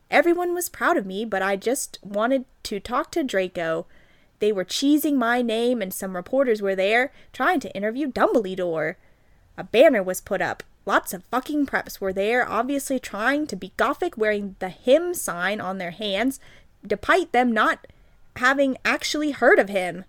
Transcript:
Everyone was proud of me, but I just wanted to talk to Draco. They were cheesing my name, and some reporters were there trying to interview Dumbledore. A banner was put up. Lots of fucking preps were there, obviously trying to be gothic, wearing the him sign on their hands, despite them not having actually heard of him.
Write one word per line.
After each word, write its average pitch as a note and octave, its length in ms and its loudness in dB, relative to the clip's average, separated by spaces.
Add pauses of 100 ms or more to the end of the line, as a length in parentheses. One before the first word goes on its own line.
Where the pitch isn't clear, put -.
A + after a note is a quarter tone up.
(120)
Everyone E4+ 420 2
was F4 160 -4
proud D#4+ 280 0
of G#3 80 -2
me, F#3+ 200 -6
but F#3+ 160 -2
I G3 140 0
just - 480 -4
wanted A#3 420 0 (180)
to G3+ 160 -6
talk B3+ 320 -4
to E4+ 120 -2
Draco. F#3 600 -4 (540)
They G#3+ 120 2
were F#3 140 -2
cheesing C#4+ 500 2
my A#3+ 260 2
name, A#3 400 0
and F#3+ 120 -6
some F#3+ 220 -8
reporters A3+ 460 0
were F#3+ 140 0
there A3 360 2 (220)
trying D#4 280 0
to - 140 -10
interview A#3 360 -4
Dumbledore. F#3 840 0 (600)
A E3 60 -8
banner A3+ 400 6
was F#3 180 -4
put F#3 200 -4
up. C#3 220 -4 (220)
Lots - 280 0
of F3+ 120 -12
fucking C#4+ 400 -2
preps - 340 -4
were F#3+ 140 -2
there, G#3+ 360 0
obviously C4 480 -2
trying C4 500 -2
to G3 100 -8
be F#3 180 -14
gothic, C#4 420 -2
wearing G#3 420 -2
the F#3 100 -6
him E4 440 2
sign F#3 460 -4
on F#3+ 200 -6
their F3 120 -8
hands, G#3+ 480 -4 (460)
despite D#4 480 0
them B3 180 4
not A3+ 360 0 (500)
having C4+ 480 2
actually D4 460 -2
heard A#3+ 280 6
of G#3 80 4
him. F#3 420 -4